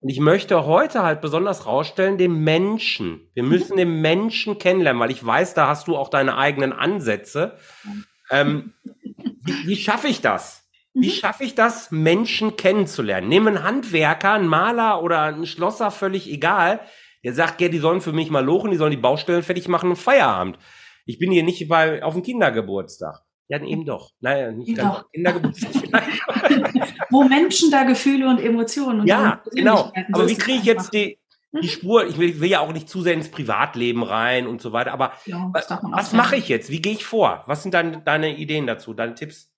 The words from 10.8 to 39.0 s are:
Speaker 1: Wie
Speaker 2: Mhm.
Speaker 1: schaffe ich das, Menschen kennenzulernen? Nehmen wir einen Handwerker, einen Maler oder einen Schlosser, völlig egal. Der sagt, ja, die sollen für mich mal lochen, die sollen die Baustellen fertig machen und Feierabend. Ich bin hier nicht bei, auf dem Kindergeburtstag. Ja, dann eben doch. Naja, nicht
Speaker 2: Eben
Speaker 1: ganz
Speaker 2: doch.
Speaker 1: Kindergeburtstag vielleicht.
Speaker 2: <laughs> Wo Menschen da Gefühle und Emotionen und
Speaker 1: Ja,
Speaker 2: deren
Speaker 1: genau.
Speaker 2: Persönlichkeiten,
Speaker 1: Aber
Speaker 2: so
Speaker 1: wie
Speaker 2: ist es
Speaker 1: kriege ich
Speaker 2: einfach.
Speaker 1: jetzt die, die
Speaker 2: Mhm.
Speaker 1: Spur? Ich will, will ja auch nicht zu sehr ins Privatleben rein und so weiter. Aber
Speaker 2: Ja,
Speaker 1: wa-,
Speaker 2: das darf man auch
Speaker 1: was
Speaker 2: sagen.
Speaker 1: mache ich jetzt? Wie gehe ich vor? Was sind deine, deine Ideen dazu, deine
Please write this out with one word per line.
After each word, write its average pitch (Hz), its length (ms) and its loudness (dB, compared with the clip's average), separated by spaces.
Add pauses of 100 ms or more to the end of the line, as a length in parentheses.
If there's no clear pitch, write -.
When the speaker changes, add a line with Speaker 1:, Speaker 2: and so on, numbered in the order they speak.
Speaker 1:
Wie 254 120 4
Speaker 2:
Mhm. 359 60 0
Speaker 1:
schaffe - 320 -4
ich 226 100 -8
das, 233 380 0
Menschen 208 640 2
kennenzulernen? 139 720 0
Nehmen 190 180 6
wir 214 100 4
einen 165 80 -4
Handwerker, 196 680 0
einen 208 160 2
Maler 208 540 2
oder 170 200 0
einen 156 240 -4
Schlosser, 202 440 -4
völlig 190 400 -4
egal. 180 500 0 (440)
Der 120 80 -4
sagt, 156 280 0
ja, 175 80 2
die 165 100 -2
sollen 160 220 2
für 170 120 -6
mich 156 180 -2
mal 139 140 2
lochen, 185 280 2
die 180 60 0
sollen 151 120 2
die 143 60 -2
Baustellen 147 460 0
fertig 175 260 -6
machen 175 220 2
und 175 60 0
Feierabend. 117 640 0 (480)
Ich 123 120 -10
bin 185 120 0
hier 170 140 4
nicht 175 240 -4
bei, 160 340 2
auf 156 120 -4
dem 175 100 -4
Kindergeburtstag. 110 960 -4 (280)
Ja, 143 100 -6
dann 147 100 -10
eben 156 160 -4
doch. 143 260 -8 (100)
Naja, 131 300 -2
nicht 113 180 -10
Speaker 2:
Eben 226 100 -2
Speaker 1:
ganz 202 180 0
Speaker 2:
doch. - 160 -16
Speaker 1:
Kindergeburtstag 175 600 -2
vielleicht. - 540 -2
Speaker 2:
<laughs> - 840 0
Wo 269 140 8
Menschen 311 460 4
da 277 140 4
Gefühle 262 440 2
und 254 100 4
Emotionen 233 640 0
und 208 60 2
Speaker 1:
Ja, 190 380 4
Speaker 2:
deren 226 120 -8
Speaker 1:
genau. 247 180 4 (180)
Speaker 2:
Persönlichkeiten, 185 220 -6
Speaker 1:
Aber 214 80 4
Speaker 2:
so 180 60 4
Speaker 1:
wie - 40 2
Speaker 2:
ist 220 60 -2
es - 60 -2
Speaker 1:
kriege 262 180 0
ich 208 80 2
Speaker 2:
einfach. 202 140 2
Speaker 1:
jetzt - 100 -14
die, 208 240 0 (360)
die 302 120 -4
Speaker 2:
Mhm. 170 40 -2
Speaker 1:
Spur? 202 360 2
Ich 160 120 -6
will, 165 220 0
will 170 80 0
ja 180 120 2
auch 156 120 -4
nicht 160 160 -10
zu 185 140 -8
sehr 170 120 2
ins 156 160 -6
Privatleben 120 720 -2
rein 117 440 0
und 117 160 -8
so 117 100 -10
weiter. 120 200 -2
Aber 127 200 -2 (140)
Speaker 2:
Ja, 180 120 -10
Speaker 1:
wa-, 185 160 -6
Speaker 2:
das - 120 -2
darf 180 160 -8
man 208 100 -8
auch - 60 -2
Speaker 1:
was 202 80 -2
Speaker 2:
sagen. - 120 0
Speaker 1:
mache 240 180 4
ich - 120 -2
jetzt? 113 220 -2
Wie 160 100 -6
gehe 196 120 -2
ich 214 120 -8
vor? 143 420 0
Was 151 160 -4
sind 185 120 -6
deine, 165 280 -2
deine 156 340 0
Ideen 151 300 -4
dazu, 113 280 -8
deine 117 200 -6